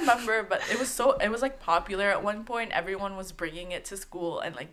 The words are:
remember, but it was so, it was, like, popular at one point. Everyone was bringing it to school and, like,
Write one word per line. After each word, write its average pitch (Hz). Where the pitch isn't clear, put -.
remember, 233
but -
it 226
was 254
so, -
it 208
was, 233
like, 269
popular 190
at 190
one 214
point. 233
Everyone 190
was 185
bringing 175
it 170
to 196
school 175
and, 120
like, 135